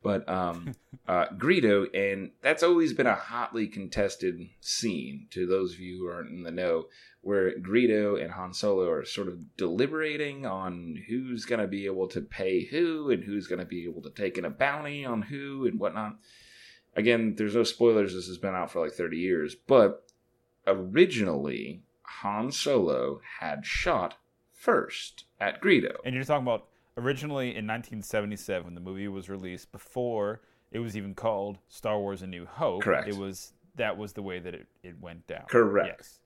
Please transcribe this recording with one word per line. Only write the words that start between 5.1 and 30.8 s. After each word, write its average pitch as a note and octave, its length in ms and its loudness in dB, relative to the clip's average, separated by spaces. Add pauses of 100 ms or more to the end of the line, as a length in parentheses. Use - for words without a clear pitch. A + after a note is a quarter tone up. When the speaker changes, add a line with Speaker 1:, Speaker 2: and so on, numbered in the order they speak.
Speaker 1:
to F#2 160 -2
those F#2 280 0
of F2+ 60 -18
you F#2 180 -12
who F2+ 100 -6
aren't F2 220 -10
in F2 120 -10
the E2+ 80 -8
know, E2+ 360 0 (360)
where F#2+ 380 2
Greedo G#2 600 4
and E2 120 -6
Han F#2 200 -8
Solo F#2+ 380 2
are D2+ 140 0
sort G2 240 -6
of F2 280 -12
deliberating C#3+ 880 -2
on F2+ 640 -6
who's B2 360 -4
gonna A2 240 0
be G2 180 -4
able F#2+ 220 0
to F2+ 120 -4
pay F#2 440 0
who D#3 460 0
and G#2 120 2
who's G2+ 240 -4
gonna F2+ 180 -4
be F2 200 -8
able E2+ 180 -8
to - 80 -14
take G2 260 -2
in F2+ 80 -4
a D#2+ 60 0
bounty C#3+ 540 -2
on A#2 180 -2
who C#3 440 -6
and G#2+ 120 2
whatnot. G#2 400 -4 (800)
Again, A2+ 400 4
there's G#2 180 0
no A#2 80 6
spoilers. G#2+ 500 6
This F2+ 140 -8
has F2+ 120 -10
been F#2+ 180 -2
out F2 160 -4
for, F2 120 -2
like, D2+ 80 -4
thirty E2 260 -4
years, E2+ 360 0
but A#2 500 6 (640)
originally F#2 1160 2 (200)
Han G#2+ 480 -4
Solo D2 680 2 (180)
had D2 260 -6
shot A2+ 520 0 (360)
first - 720 0 (160)
at - 220 -2
Greedo. F3 320 4 (100)
Speaker 2:
And B2+ 100 -2
you're C3 100 0
talking C#3 220 2
about A2+ 220 0 (280)
originally C3 600 -2
in A2 100 -6
nineteen A2 360 -6
seventy-seven, G#2 640 -2
when F2 80 -14
the F2 60 -14
movie F#2+ 280 -8
was F#2+ 220 -8
released, F#2 420 -10
before A2+ 680 -4 (280)
it A2+ 80 -6
was A2+ 180 -4